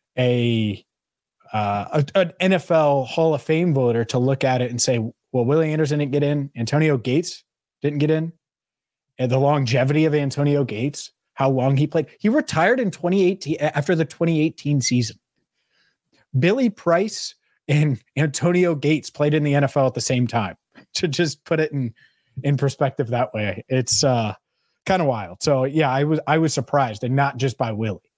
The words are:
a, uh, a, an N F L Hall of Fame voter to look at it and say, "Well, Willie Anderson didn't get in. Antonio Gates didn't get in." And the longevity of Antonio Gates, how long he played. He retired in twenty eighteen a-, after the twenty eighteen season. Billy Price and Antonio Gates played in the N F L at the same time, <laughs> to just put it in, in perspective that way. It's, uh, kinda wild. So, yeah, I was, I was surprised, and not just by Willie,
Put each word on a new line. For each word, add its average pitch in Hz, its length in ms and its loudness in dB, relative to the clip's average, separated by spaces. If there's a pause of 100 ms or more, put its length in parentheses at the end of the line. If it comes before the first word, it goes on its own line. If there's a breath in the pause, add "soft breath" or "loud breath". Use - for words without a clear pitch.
(180)
a, 117 680 0 (680)
uh, 104 480 -2 (120)
a, 196 40 2
an 175 220 0
N 190 120 2
F 180 180 -2
L 147 340 2
Hall 160 300 0
of 135 60 -4
Fame 160 320 0
voter 120 340 0
to 131 120 -2
look 135 260 0
at 127 160 0
it 123 100 -2
and 123 100 -6
say, 123 180 0 (340)
"Well, 123 120 0
Willie 151 280 2
Anderson 151 280 0
didn't 135 120 -2
get 143 100 0
in. 143 340 -2
Antonio 147 420 2
Gates 131 460 -4 (360)
didn't 147 200 -2
get 151 100 2
in." 160 220 -2 (840)
And 127 120 -2
the 131 80 2
longevity 139 680 2
of 151 100 2
Antonio 143 500 0
Gates, 120 480 -6 (220)
how 135 160 0
long 131 260 2
he 151 100 2
played. 156 200 -2 (120)
He 208 100 -2
retired 254 520 2
in 202 100 -2
twenty 185 340 0
eighteen 175 360 -2
a-, 151 160 -2
after 151 180 0
the 160 100 0
twenty 165 360 -2
eighteen 147 400 0
season. 123 380 -2 (1160)
Billy 214 340 2
Price - 640 -2 (320)
and 147 340 2 (140)
Antonio 175 580 2
Gates 147 360 0
played 147 240 0
in 151 100 2
the 143 100 2
N 139 80 4
F 135 140 -2
L 135 100 4
at 123 80 -2
the - 60 -4
same 123 260 0
time, 98 300 -4 (180)
<laughs> - 200 -20
to - 120 -2
just 156 380 -4
put 156 160 0
it 156 100 -2
in, 127 240 -4 (480 soft breath)
in 143 140 4
perspective 135 520 -2
that 120 240 -2
way. 104 360 -4
It's, 131 340 0
uh, 117 320 0 (520)
kinda 185 180 2
wild. 104 380 -4
So, 135 220 0
yeah, 143 260 0
I 135 120 0
was, 151 240 0
I 156 120 2
was 160 140 0
surprised, 131 520 -2
and 123 100 -2
not 139 220 0
just 123 200 -2
by 117 140 -4
Willie, 107 480 -6